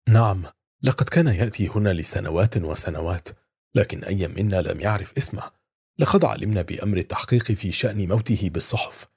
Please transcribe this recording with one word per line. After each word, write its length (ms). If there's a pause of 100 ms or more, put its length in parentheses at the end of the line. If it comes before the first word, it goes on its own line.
"نعم، 360 (380)
لقد 260
كان 180
يأتي 400
هنا 260
لسنوات 640
وسنوات، 720 (460)
لكن 280
أي 240
منا 340
لم 180
يعرف 380
اسمه. 440 (380)
لقد 260
علمنا 360
بأمر 360
التحقيق 540
في 200
شأن 360
موته 420
بالصحف، 680